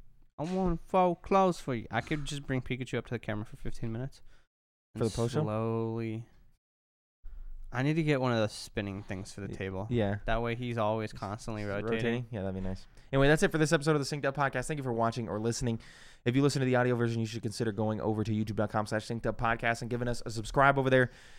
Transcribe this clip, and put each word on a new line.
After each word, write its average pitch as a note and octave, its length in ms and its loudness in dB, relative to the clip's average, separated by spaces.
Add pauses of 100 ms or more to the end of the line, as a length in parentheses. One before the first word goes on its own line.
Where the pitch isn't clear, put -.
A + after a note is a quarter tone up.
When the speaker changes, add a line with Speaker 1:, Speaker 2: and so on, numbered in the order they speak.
(380)
Speaker 1:
I - 60 -4
wanna F3+ 340 0 (120)
fold F3+ 320 4
clothes F#3+ 400 4
for C#3 120 -4
you. A2+ 160 -6
I A2+ 120 0
could D3+ 240 -4
just C#3+ 200 -6
bring C3 160 -2
Pikachu B2+ 360 -4
up A2+ 100 -4
to - 60 -8
the A2+ 60 -4
camera - 260 -6
for - 100 -14
fifteen - 380 -4
minutes. B2+ 280 -8 (760)
Speaker 2:
For A#2+ 60 0
Speaker 1:
And A2+ 80 2
Speaker 2:
the - 40 -8
post A#2+ 180 0
show? D3 100 0
Speaker 1:
slowly. A2+ 840 -2 (1500)
I A#2+ 100 -4
need D3+ 140 2
to E3 80 2
get D3 180 2
one B2+ 100 2
of A#2 60 2
those G#2+ 140 2
spinning G2+ 500 -6
things F#2+ 300 -8
for G2+ 100 -12
the G2 60 -6
Speaker 2:
Y-, - 80 -8
Speaker 1:
table. F#2+ 340 -6
Speaker 2:
yeah. G#2 360 2
Speaker 1:
That A2+ 180 0
way A#2 100 -2
he's A#2+ 240 -6
always A2 340 0
constantly G#2+ 520 -8
Speaker 2:
Just G2+ 100 -4
Speaker 1:
rotating. G#2+ 220 -2
Speaker 2:
rotating? A#2 340 -2
Yeah, G#2+ 120 -6
that'd F#2+ 120 -4
be F#2+ 80 -6
nice. F#2 240 -6 (260)
Anyway, C3+ 180 6
that's D#3 120 6
it G3+ 100 4
for D#3+ 60 0
this D#3 160 4
episode D3+ 220 4
of C#3 120 0
the D#3 80 -4
Synced C#3 100 -4
Up C#3 120 0
Podcast. C3 300 0
Thank D#3 100 -4
you C#3 60 -6
for B2+ 100 -2
watching A2+ 340 0
or G2 120 -2
listening. A#2 400 0 (440)
If B2 120 2
you C#3 80 6
listen C#3+ 160 4
to C3 80 2
the B2+ 80 4
audio B2 200 4
version, A#2 240 2
you A2+ 60 0
should A2 160 -8
consider A2 300 -2
going G#2+ 280 0
over G#2+ 240 0
to G#2+ 80 0
youtube G#2+ 260 0
dot G#2 120 0
com G#2+ 160 0
slash G#2+ 220 -4
synced A#2 180 -6
up A2 140 -2
podcast A#2 420 0
and A#2 80 -8
giving A#2+ 180 -2
us A#2+ 180 -2
a A#2+ 40 -6
subscribe C3+ 480 4
over C3 120 4
there. B2+ 200 8 (300)